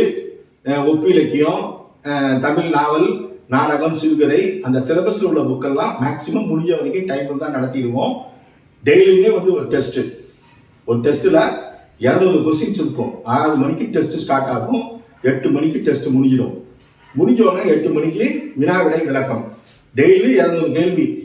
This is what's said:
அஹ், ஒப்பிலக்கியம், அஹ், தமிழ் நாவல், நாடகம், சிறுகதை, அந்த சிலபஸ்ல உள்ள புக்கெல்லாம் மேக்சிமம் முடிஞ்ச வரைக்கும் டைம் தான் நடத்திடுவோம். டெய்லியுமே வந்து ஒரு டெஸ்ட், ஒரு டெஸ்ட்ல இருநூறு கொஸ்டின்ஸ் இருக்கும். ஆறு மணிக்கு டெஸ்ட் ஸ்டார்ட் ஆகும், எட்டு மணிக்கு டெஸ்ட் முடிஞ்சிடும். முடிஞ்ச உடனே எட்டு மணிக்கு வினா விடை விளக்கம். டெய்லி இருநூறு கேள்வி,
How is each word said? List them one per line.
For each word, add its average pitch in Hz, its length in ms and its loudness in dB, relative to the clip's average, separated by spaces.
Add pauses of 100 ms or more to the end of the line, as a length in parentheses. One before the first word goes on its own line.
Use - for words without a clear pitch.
(640)
அஹ், 143 220 -2
ஒப்பிலக்கியம், 156 760 2 (420)
அஹ், 139 360 -2
தமிழ் 147 280 0
நாவல், 151 400 2 (400)
நாடகம், 151 460 0
சிறுகதை, 151 680 0
அந்த 127 160 0
சிலபஸ்ல 180 460 0
உள்ள 160 160 0
புக்கெல்லாம் 139 580 -2
மேக்சிமம் - 500 -4
முடிஞ்ச 160 220 -2
வரைக்கும் 160 360 -4
டைம் 143 320 -6
தான் 151 160 -6
நடத்திடுவோம். 127 600 -4 (680)
டெய்லியுமே 190 500 6
வந்து 180 180 0
ஒரு 139 160 -2
டெஸ்ட், 127 320 -2 (880)
ஒரு 117 100 0
டெஸ்ட்ல 139 400 2 (600)
இருநூறு 175 400 2
கொஸ்டின்ஸ் 160 420 -2
இருக்கும். 127 320 -4 (120)
ஆறு 151 320 0
மணிக்கு 151 280 -2
டெஸ்ட் - 340 -2
ஸ்டார்ட் - 300 -2
ஆகும், 117 340 -2 (400)
எட்டு - 280 0
மணிக்கு 147 300 0
டெஸ்ட் - 280 -2
முடிஞ்சிடும். 131 460 2 (600)
முடிஞ்ச 220 280 4
உடனே 185 280 2
எட்டு 160 200 2
மணிக்கு 160 340 0 (320)
வினா 175 260 2
விடை 160 180 0
விளக்கம். 131 440 -4 (500)
டெய்லி 185 380 4
இருநூறு 170 400 2
கேள்வி, 175 340 0 (180)